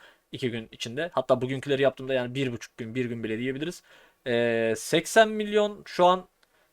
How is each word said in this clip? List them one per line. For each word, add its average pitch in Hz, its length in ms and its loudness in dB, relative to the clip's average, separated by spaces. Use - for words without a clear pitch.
İki 127 200 -4
gün 113 200 -8
içinde. 143 420 -8
Hatta 131 280 2
bugünküleri 135 400 -2
yaptığımda 135 320 0
yani 123 220 -2
bir 131 160 -2
buçuk - 260 -12
gün, 113 180 -10
bir 127 100 -2
gün 117 180 -6
bile 110 160 -4
diyebiliriz. 135 440 -6
E, 117 500 2
seksen 214 520 4
milyon, 208 560 -2
şu - 200 2
an 180 200 4